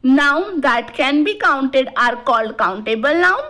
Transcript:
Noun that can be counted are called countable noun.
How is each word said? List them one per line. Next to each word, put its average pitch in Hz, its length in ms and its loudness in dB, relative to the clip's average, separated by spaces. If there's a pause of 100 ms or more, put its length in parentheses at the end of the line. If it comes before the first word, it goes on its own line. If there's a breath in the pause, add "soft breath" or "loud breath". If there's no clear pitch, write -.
Noun 285 580 2
that 240 320 -2
can 285 300 0
be 415 140 -2
counted 269 580 0
are 240 280 0
called 214 340 -2
countable 220 640 -2
noun. 392 280 2